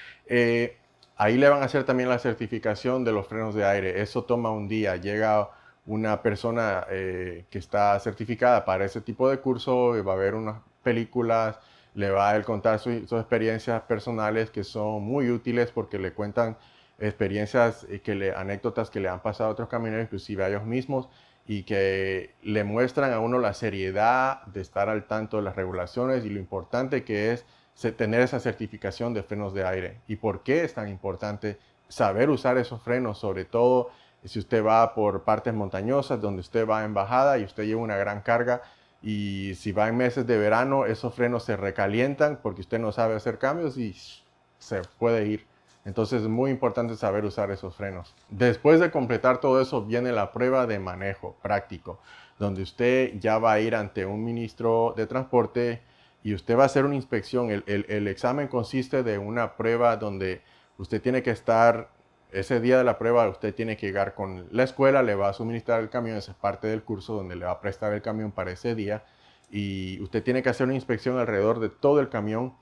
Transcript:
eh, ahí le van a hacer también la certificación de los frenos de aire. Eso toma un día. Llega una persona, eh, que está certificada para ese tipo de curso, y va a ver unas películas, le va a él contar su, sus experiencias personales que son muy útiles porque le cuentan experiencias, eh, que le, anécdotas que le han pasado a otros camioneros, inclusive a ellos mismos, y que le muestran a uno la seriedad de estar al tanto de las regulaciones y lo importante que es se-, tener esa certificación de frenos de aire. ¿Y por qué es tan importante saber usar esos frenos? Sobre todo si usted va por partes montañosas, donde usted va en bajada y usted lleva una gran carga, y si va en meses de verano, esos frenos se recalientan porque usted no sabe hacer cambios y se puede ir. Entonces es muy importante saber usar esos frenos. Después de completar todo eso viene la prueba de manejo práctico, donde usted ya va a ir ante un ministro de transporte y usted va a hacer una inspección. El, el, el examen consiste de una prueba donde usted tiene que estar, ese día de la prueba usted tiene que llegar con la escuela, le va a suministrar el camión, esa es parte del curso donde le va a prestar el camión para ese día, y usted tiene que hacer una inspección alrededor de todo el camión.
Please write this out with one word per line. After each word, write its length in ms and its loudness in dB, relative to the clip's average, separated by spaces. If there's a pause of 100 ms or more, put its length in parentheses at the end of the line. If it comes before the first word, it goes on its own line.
(260)
eh, 500 2 (400)
ahí 200 4
le 120 8
van 140 4
a 40 0
hacer 180 0
también 240 0
la 100 2
certificación 840 -2
de 80 0
los 160 -2
frenos 260 -4
de 100 0
aire. 360 2
Eso 240 -4
toma 260 0
un 160 -4
día. 300 0
Llega 540 2 (340)
una 380 -2
persona, 680 0
eh, 580 -6
que 100 -10
está 420 2
certificada 640 2
para 220 0
ese 160 -6
tipo 280 0
de 80 0
curso, 580 2
y 40 0
va 140 0
a 20 -2
ver 180 2
unas 280 -6 (200)
películas, 800 0 (340)
le 160 0
va 200 4
a 60 4
él 80 0
contar 360 0
su, 260 -4
sus 140 -2
experiencias 640 0
personales 680 -2
que 140 -6
son 400 -4
muy 260 0
útiles 400 0
porque 300 -6
le 120 -4
cuentan 440 -2 (420)
experiencias, 920 0
eh, 100 -10
que 140 -4
le, 180 -2
anécdotas 560 -4
que 120 -6
le 100 -2
han 100 -6
pasado 300 -2
a 20 -2
otros 160 -6
camioneros, 380 -4
inclusive 380 -6
a 40 0
ellos 160 -2
mismos, 460 -4 (360)
y 160 -4
que 800 0
le 220 0
muestran 480 0
a 80 0
uno 180 2
la 140 2
seriedad 920 0
de 160 -10
estar 260 -2
al 180 -4
tanto 300 -4
de 80 0
las 100 -6
regulaciones 720 -4
y 60 -6
lo 100 -6
importante 640 -4
que 280 0
es 120 -6 (300)
se-, 180 -2
tener 300 2
esa 180 0
certificación 720 -6
de 80 -4
frenos 320 -6
de 100 -2
aire. 440 -4
¿Y 80 -6
por 260 -2
qué 220 2
es 100 -6
tan 140 -8
importante 720 -6 (300)
saber 420 2
usar 260 2
esos 260 -2
frenos? 360 -2
Sobre 260 -4
todo 460 4 (340)
si 160 -8
usted 240 0
va 300 6
por 280 0
partes 320 0
montañosas, 640 -2
donde 200 -4
usted 260 -2
va 160 0
en 120 -6
bajada 440 2
y 60 -2
usted 200 -8
lleva 180 -2
una 140 -2
gran 260 -2
carga, 400 2 (400)
y 520 -4
si 160 -8
va 160 2
en 120 0
meses 280 0
de 120 4
verano, 480 2
esos 280 -4
frenos 300 0
se 120 -2
recalientan 840 0
porque 200 -6
usted 180 -4
no 100 -2
sabe 240 0
hacer 240 -4
cambios 380 -2
y 180 -6 (640)
se 220 -6 (180)
puede 280 2
ir. 200 -4 (380)
Entonces 380 -2
es 60 -2
muy 220 0
importante 460 -2
saber 280 0
usar 280 -2
esos 240 -10
frenos. 400 -12 (120)
Después 520 6
de 100 4
completar 480 2
todo 220 4
eso 240 -2
viene 260 -2
la 220 -2
prueba 340 2
de 140 -2
manejo 640 -8
práctico, 580 -4 (400)
donde 220 -2
usted 580 2
ya 180 2
va 140 4
a 80 4
ir 160 0
ante 280 -4
un 200 -6
ministro 720 0
de 100 -2
transporte 720 0 (440)
y 100 -2
usted 240 0
va 60 10
a 20 6
hacer 180 4
una 120 0
inspección. 560 -2
El, 160 -2
el, 200 -2
el 200 -2
examen 400 -2
consiste 560 -2
de 140 0
una 360 -4
prueba 420 2
donde 460 -4 (340)
usted 240 -4
tiene 220 0
que 80 0
estar, 580 4 (440)
ese 260 0
día 200 6
de 40 6
la 160 4
prueba 300 4
usted 260 -4
tiene 220 -4
que 100 -6
llegar 280 -2
con 360 -10
la 140 2
escuela, 400 4
le 100 2
va 140 2
a 60 0
suministrar 460 -2
el 80 -4
camión, 280 -4
esa 160 -10
es 40 -18
parte 300 -4
del 160 -2
curso 320 -8
donde 220 -6
le 80 -10
va 80 -2
a 80 -8
prestar 320 -4
el 100 -4
camión 300 -6
para 180 -6
ese 240 -4
día, 300 -6 (480)
y 480 -6
usted 240 -4
tiene 180 0
que 60 2
hacer 180 0
una 80 0
inspección 420 -4
alrededor 440 0
de 80 -2
todo 320 2
el 80 0
camión. 540 -4